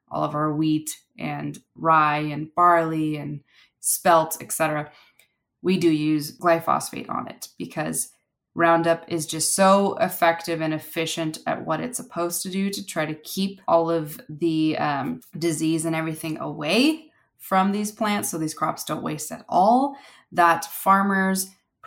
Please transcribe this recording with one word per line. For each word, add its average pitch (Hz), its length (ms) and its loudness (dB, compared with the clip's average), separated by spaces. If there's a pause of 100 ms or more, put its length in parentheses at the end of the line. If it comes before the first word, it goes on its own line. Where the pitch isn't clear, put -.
all 151 140 -4
of 151 120 -4
our 151 180 -2
wheat 156 480 -2 (160)
and 147 400 -8 (180)
rye 156 440 4
and 151 340 -6
barley 160 640 2
and 147 240 -8 (380)
spelt, 160 640 2
et 120 100 -12
cetera, 151 400 -2 (680)
we 185 160 2
do 165 120 4
use 151 480 0
glyphosate - 720 0
on - 180 -6
it - 300 -16
because - 520 -6 (440)
Roundup 165 540 4
is 160 180 -4
just - 300 -2
so 196 420 4
effective 165 640 0
and 160 120 -2
efficient 156 720 -6
at 160 200 -4
what 160 160 -4
it's - 160 -6
supposed 175 460 -6
to 190 60 -8
do 196 200 -2
to 196 160 -8
try 156 200 -4
to 151 100 -6
keep 196 520 -6
all 165 220 4
of 156 400 -4
the, 156 480 0
um, 147 440 -4 (160)
disease 160 460 0
and 165 120 -2
everything 160 420 -6
away 170 720 0 (260)
from 196 340 2
these 208 200 -2
plants 208 380 -2
so 175 80 -6
these 156 180 -4
crops - 280 -4
don't - 200 -6
waste 151 280 -8
at 151 180 -14
all, 247 460 4 (360)
that 170 340 4
farmers 190 800 2 (400)